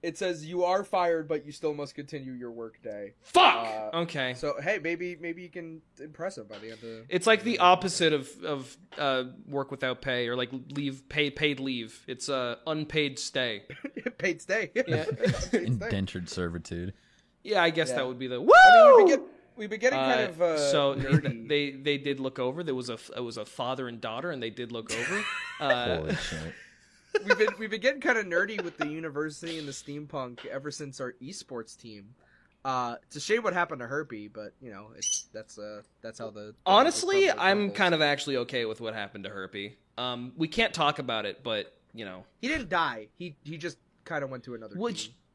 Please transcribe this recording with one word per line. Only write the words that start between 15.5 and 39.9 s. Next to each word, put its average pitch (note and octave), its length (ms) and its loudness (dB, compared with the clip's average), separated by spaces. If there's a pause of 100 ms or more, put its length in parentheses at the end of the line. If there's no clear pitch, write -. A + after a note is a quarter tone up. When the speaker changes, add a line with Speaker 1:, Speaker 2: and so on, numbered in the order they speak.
Speaker 3:
Indentured C3 640 -4
servitude. F2 640 -6 (500)
Speaker 2:
Yeah, G3 200 2
I E3+ 60 4
guess D#3 200 0
Speaker 1:
Yeah. B2+ 60 -2
Speaker 2:
that C3 120 -2
would B2 120 -8
be C3 80 -6
the, B2 80 -4
Speaker 1:
I A#2+ 40 -4
mean, G3 80 0
we've G4+ 40 10 (420)
Speaker 2:
woo! B4 40 12
Speaker 1:
been G4 100 12
get-, D4 140 4 (360)
we've G#3 120 -8
been G#3 100 -6
getting C4 200 2
kind C4 220 4
Speaker 2:
Uh, - 80 0
Speaker 1:
of, E3 120 -6
uh, D3+ 300 2
Speaker 2:
so C#3 240 2
Speaker 1:
nerdy. C3+ 520 2
Speaker 2:
they, D3 240 0
they C#3 260 -2
did C#3 240 -4
look C3 180 -6
over. C3+ 240 -2
There C#3 120 -2
was B2 140 -6
a A#2+ 40 -6
f-, - 220 -12
it A#2+ 60 -6
was A#2 160 -8
a G#2+ 80 -8
father B2+ 440 -6
and A#2 120 -12
daughter, B2+ 300 -6
and C3+ 120 -8
they A2+ 60 -4
did A#2 220 -10
look A2+ 220 -8
over. C#3+ 300 -4 (180)
Speaker 1:
<laughs> - 200 -14
Speaker 2:
Uh, B2+ 360 0
Speaker 3:
Holy D#3 180 -4
shit. D#2+ 380 -8 (720)
Speaker 1:
We've G3+ 120 4
been, G#3+ 100 4 (100)
we've A3 140 -8
been G#3+ 100 -6
getting A#3+ 200 0
kinda A#3 220 2
nerdy G3 400 -2
with E3+ 140 -10
the D3+ 100 -4
university D#3 680 -8
and D3+ 100 -10
the C#3 40 -10
steampunk C#3+ 760 -10
ever C3+ 240 -8
since C#3 320 -12
our B2 200 -8
esports B2+ 560 -12
team. G#2+ 360 -18 (500)
Uh, B2 400 -2
it's - 120 -20
a D3 60 -10
shame A3+ 220 0
what F#3 100 0
happened E3+ 280 -2
to A2+ 60 -10
Herpy, A#2+ 440 -8
but, G#2+ 200 -14 (100)
you B2+ 100 -16
know, G2+ 240 -16
it's, - 380 -6
that's, A2 240 -16
uh, G#2 240 -14 (200)
that's A2+ 180 -14
how A2+ 100 -10
the, G2+ 100 -16
the G#2+ 160 -16 (100)
Speaker 2:
Honestly, F4 600 6
Speaker 1:
Crumbler - 180 2
Speaker 2:
I'm G3 140 6
Speaker 1:
crumbles. G3+ 200 0
Speaker 2:
kind F3+ 180 4
of D#3 60 2
actually C#3+ 360 0
okay A#2+ 280 -2
with A2 160 -6
what A2 120 -6
happened G2+ 300 -10
to F#2+ 60 -10
Herpy. G2+ 440 -10 (240)